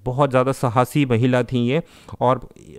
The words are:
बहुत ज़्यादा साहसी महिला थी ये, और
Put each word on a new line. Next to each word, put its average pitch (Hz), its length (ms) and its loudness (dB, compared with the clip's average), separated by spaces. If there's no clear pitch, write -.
बहुत 131 260 0
ज़्यादा 127 220 2
साहसी 131 540 0
महिला 123 360 2
थी 120 240 -2
ये, 147 160 -2
और 123 280 0